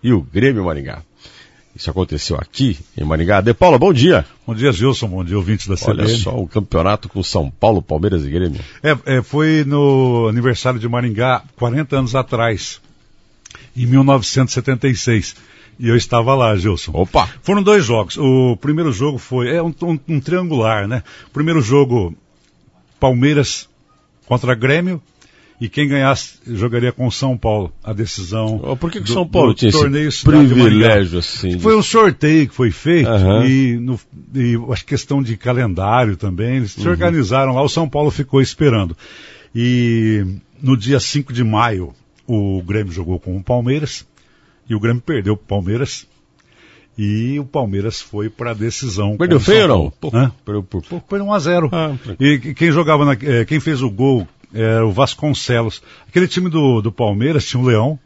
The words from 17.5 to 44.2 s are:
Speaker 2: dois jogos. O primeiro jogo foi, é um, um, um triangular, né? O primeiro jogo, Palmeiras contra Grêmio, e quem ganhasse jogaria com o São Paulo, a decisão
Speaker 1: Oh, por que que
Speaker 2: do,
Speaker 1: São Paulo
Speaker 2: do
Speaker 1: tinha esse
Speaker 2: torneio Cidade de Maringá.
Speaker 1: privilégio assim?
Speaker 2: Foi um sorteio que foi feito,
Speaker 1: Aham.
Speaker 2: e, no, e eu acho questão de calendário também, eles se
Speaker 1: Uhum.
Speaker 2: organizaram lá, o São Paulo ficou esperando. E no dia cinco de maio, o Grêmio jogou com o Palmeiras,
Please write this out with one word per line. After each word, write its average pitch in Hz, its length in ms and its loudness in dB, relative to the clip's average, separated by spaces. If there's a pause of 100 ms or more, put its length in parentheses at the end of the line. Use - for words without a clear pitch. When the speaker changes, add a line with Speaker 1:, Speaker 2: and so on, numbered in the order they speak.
Speaker 2:
dois 202 200 4
jogos. 113 320 -2
O 131 440 2
primeiro 151 320 0
jogo 127 260 -2
foi, 123 380 -4
é 170 40 0
um, 165 220 -4
um, 170 160 -2 (100)
um 156 120 -2
triangular, 127 680 -2
né? 117 160 -6 (240)
O - 40 -20
primeiro 160 300 0
jogo, 120 540 2 (840)
Palmeiras 135 680 0 (580)
contra 123 300 0
Grêmio, 156 440 -2 (600)
e 117 80 -6
quem 147 180 -2
ganhasse 139 480 0 (140)
jogaria 120 420 -2
com 127 160 -4
o 113 60 -2
São 131 260 -4
Paulo, 107 340 -2 (120)
a 110 80 -8
decisão 107 680 -6
Speaker 1:
Oh, 135 160 -6
por 165 140 -4
que 208 80 -10
que 170 80 -8
Speaker 2:
do, 110 60 -2
Speaker 1:
São 180 120 0
Paulo 160 280 2
Speaker 2:
do - 20 2
Speaker 1:
tinha 123 140 2
esse 104 100 4
Speaker 2:
torneio 147 320 2
Cidade 151 380 6
de 120 80 4
Maringá. 123 80 6
Speaker 1:
privilégio 104 560 4
assim? 90 400 -4
Speaker 2:
Foi 220 160 4
um 214 60 4
sorteio 156 640 4
que - 80 -12
foi 120 160 2
feito, 156 360 2
Speaker 1:
Aham. 104 380 4
Speaker 2:
e, 131 300 2
no, 120 240 -6 (340)
e 120 200 0
eu 117 180 -4
acho - 120 -6
questão 139 380 -2
de 113 140 -4
calendário 110 800 0
também, 104 400 -4
eles 117 160 -4
se - 80 -12
Speaker 1:
Uhum. 107 100 0
Speaker 2:
organizaram 135 640 0
lá, 131 80 0
o 147 60 2
São 165 200 -2
Paulo 147 220 0
ficou 135 320 0
esperando. 110 540 0 (580)
E 117 720 2 (360)
no 135 160 2
dia 120 220 2
cinco 139 340 -4
de 120 120 0
maio, 107 500 0 (320)
o 101 380 -2
Grêmio 101 280 -4
jogou 87 280 -6
com 90 160 -8
o 98 80 -8
Palmeiras, 123 600 -2 (640)